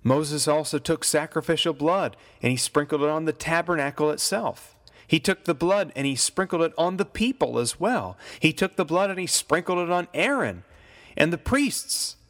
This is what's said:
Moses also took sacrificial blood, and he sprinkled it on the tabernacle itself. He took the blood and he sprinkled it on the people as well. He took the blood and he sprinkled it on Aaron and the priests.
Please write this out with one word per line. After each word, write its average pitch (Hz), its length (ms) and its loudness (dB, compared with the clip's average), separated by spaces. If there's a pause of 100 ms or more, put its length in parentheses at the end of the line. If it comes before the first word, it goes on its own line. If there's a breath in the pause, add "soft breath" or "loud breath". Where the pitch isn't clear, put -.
Moses 143 460 0
also 151 320 0
took 156 240 -2
sacrificial 160 720 0
blood, 151 420 0 (260 loud breath)
and 123 100 2
he 127 60 0
sprinkled 147 440 0
it 147 80 2
on 160 160 -2
the 156 80 0
tabernacle 156 760 0
itself. - 680 -4 (280 loud breath)
He 160 140 2
took - 260 0
the 165 100 2
blood 175 400 0
and 139 100 -2
he 139 100 -2
sprinkled 180 460 0
it 160 160 0
on 180 200 0
the 196 80 0
people 151 520 0
as 120 220 -2
well. 156 360 -2 (240 loud breath)
He 160 140 4
took 190 220 -2
the 180 100 0
blood 180 240 0
and 185 100 -6
he 180 80 -4
sprinkled 180 520 0
it 175 120 -2
on 180 220 0
Aaron 156 500 0 (540 loud breath)
and 165 160 2
the 165 40 -4
priests. - 760 -2 (140)